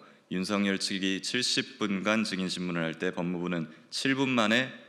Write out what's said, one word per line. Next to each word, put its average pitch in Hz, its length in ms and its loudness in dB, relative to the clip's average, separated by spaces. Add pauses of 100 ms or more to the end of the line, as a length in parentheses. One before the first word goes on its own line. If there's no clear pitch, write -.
(320)
윤석열 98 480 2
측이 95 440 -2
칠십 - 540 -2
분간 107 460 2
증인 92 240 -2
신문을 87 340 -2
할 80 120 -2
때 92 180 -2
법무부는 87 560 -2 (220)
칠 135 260 0
분 135 140 2
만에 123 420 4 (180)